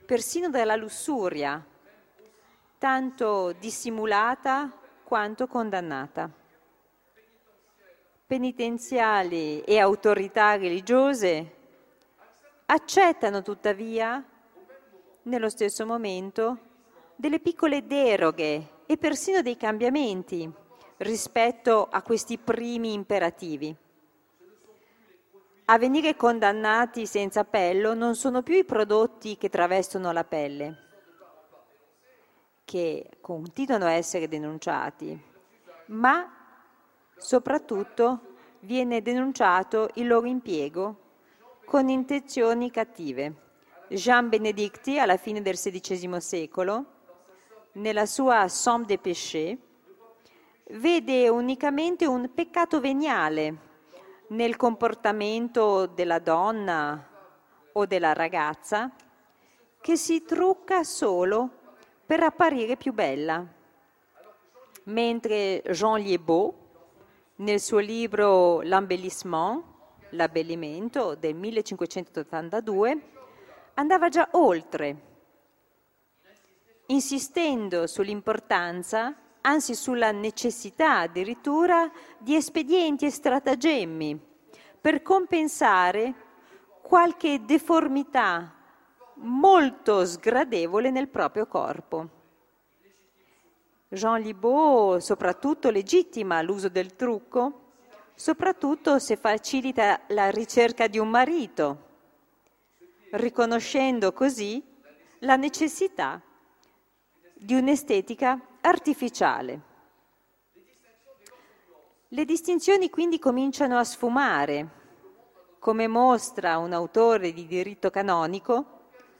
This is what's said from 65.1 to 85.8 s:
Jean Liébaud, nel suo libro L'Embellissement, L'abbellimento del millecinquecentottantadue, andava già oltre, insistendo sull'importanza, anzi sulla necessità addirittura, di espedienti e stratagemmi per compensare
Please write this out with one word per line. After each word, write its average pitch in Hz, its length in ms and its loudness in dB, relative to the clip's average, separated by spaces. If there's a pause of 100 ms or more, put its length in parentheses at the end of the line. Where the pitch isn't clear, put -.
Jean 214 300 0
Liébaud, 180 540 0 (800)
nel 202 240 -2
suo 214 180 0
libro 202 800 4
L'Embellissement, 185 1040 -2 (460)
L'abbellimento 165 1040 -4
del 156 220 -4
millecinquecentottantadue, 196 1600 -4 (720)
andava 330 340 4
già 311 240 2
oltre, 160 680 2 (1800)
insistendo 254 1000 -2
sull'importanza, 208 1300 -4 (280)
anzi 269 320 2
sulla 233 360 0
necessità 214 880 0
addirittura, 285 880 0 (300)
di 240 160 -2
espedienti 311 720 0
e 285 40 0
stratagemmi 240 1120 -2 (600)
per 302 200 2
compensare 247 1120 2 (680)